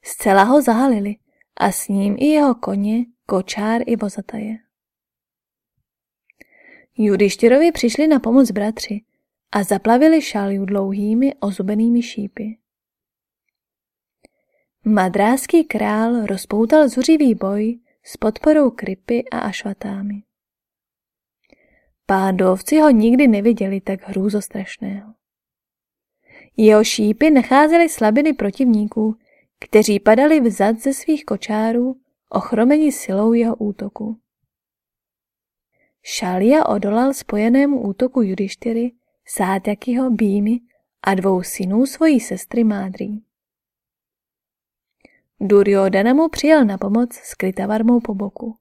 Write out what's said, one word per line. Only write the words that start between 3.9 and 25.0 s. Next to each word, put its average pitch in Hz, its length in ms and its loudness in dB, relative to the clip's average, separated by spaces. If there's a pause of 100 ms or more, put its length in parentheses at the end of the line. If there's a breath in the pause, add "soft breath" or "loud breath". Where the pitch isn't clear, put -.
vozataje. 214 600 -8 (2500 soft breath)
Judištyrovi 226 760 2
přišli 269 340 -2
na 302 120 4
pomoc 233 320 2
bratři 208 500 -6 (520)
a 202 100 0
zaplavili 247 600 4
Šalju 196 420 -4
dlouhými 202 720 -2
ozubenými 214 680 0
šípy. 220 560 -10 (2250)
Madráský 214 800 0
král 220 640 -2
rozpoutal 226 640 2
zuřivý 262 460 2
boj 208 440 -4 (240)
s - 140 -20
podporou 277 540 2
Kripy 233 600 -6
a - 80 -6
Ašvatámy. 202 840 -8 (1800)
Pádovci 190 720 0
ho 302 100 6
nikdy 240 380 4
neviděli 202 520 0
tak 190 280 -8
hrůzostrašného. 196 1040 -8 (1400 soft breath)